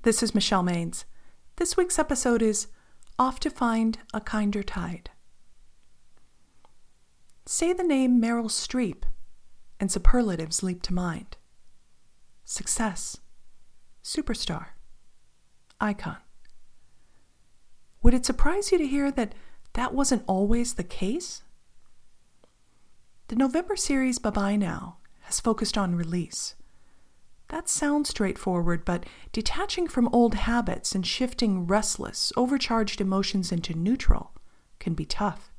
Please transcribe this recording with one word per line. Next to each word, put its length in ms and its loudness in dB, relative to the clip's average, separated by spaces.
This 200 4
is 100 -2
Michelle 300 2
Maines. 400 -2
This 180 -2
week's 240 2
episode 420 2
is 260 0
Off 220 2
to 80 0
Find 480 0
a 80 -4
Kinder 420 -2
Tide. 460 -8
Say 280 0
the 100 -2
name 380 4
Meryl 240 0
Streep, 580 -4
and 140 -2
superlatives 720 4
leap 200 -4
to 100 -2
mind. 420 -4
Success. 720 -4
Superstar. 680 -4
Icon. 380 -4
Would 120 12
it 120 2
surprise 460 6
you 60 6
to 100 2
hear 240 0
that 240 -2
that 200 -2
wasn't 340 2
always 480 2
the 100 -4
case? 580 -4
The 80 -6
November 400 2
series 420 0
Bye 120 -2
Bye 260 0
Now 440 -2
has 180 -4
focused 360 0
on 160 0
release. 640 -4
That 200 -6
sounds 400 2
straightforward, 760 0
but 220 -2
detaching 560 0
from 220 2
old 260 4
habits 580 0
and 140 -2
shifting 580 -2
restless, 680 -2
overcharged 640 0
emotions 540 0
into 200 -4
neutral 600 2
can 140 -4
be 120 -4
tough. 540 -4